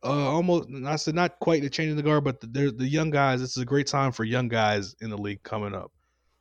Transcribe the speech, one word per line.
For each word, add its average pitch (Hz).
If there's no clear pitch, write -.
uh, -
almost, 170
I 151
said 156
not 175
quite 165
the 139
change 156
in 151
the 147
guard, 151
but 131
the, 117
the, 139
the 127
young 156
guys, 139
this 127
is 127
a 123
great 139
time 135
for 113
young 120
guys 107
in 110
the 104
league 104
coming 104
up. 95